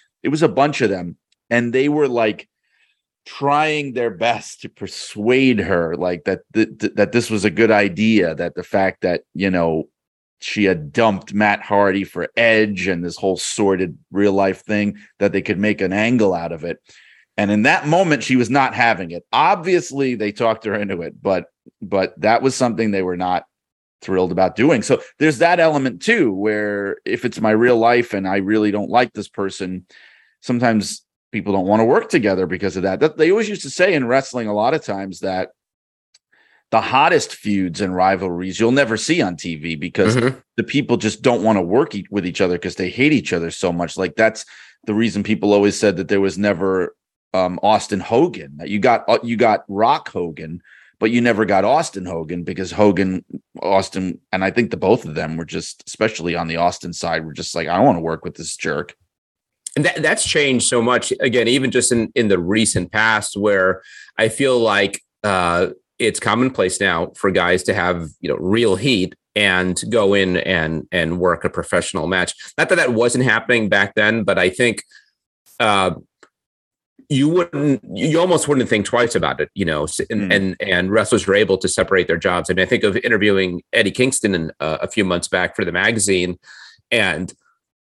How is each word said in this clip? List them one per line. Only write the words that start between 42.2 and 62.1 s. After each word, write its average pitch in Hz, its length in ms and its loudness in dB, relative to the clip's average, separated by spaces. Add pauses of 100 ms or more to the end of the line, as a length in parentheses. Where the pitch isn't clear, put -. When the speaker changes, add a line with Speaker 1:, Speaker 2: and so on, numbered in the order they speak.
Speaker 1:
each 90 160 -4
other 90 180 0
'cause 87 180 -8
they 92 120 -4
hate 131 240 2
each 127 200 0
other 82 180 -2
so 87 220 -4
much. 85 240 -6
Like, 92 180 -4
that's 110 300 0 (420)
the 107 80 -2
reason 107 300 0
people 104 280 0
always 101 240 4
said 101 200 2
that 95 100 -4
there 101 140 0
was 95 180 -2
never, 95 560 0 (400)
um, 92 280 -2
Austin 104 360 0
Hogan, 92 600 -2
that 82 100 -12
you 104 100 -2
got, 117 300 2
uh, 113 140 4
you 117 140 -4
got 107 320 2
Rock 113 420 0
Hogan, 82 520 -8 (380)
but 113 100 2
you 120 100 2
never 113 240 2
got 95 200 2
Austin 117 420 0
Hogan 85 380 -8
because 92 260 -8
Hogan, 95 540 2 (360)
Austin, 95 600 -2 (120)
and 95 120 -2
I 95 80 0
think 120 180 0
the 85 60 -6
both 92 280 2
of 78 120 -10
them 80 200 -4
were 82 80 -6
just, - 440 -10
especially 87 480 -4
on 85 100 -4
the 82 100 -6
Austin 87 360 -2
side, 82 340 -4
were 78 60 -14
just 82 220 -10
like, 82 120 -4
"I 85 100 -2
don't 107 100 4
wanna 87 140 2
work 80 240 -6
with 85 120 -12
this - 200 -12
jerk." - 380 -6 (800)
Speaker 2:
And 151 100 2
that, 160 180 -2
that's 160 220 0
changed 135 440 2
so 123 140 2
much. 120 360 0
Again, 123 300 2
even 131 240 2
just 123 180 2
in, 117 240 0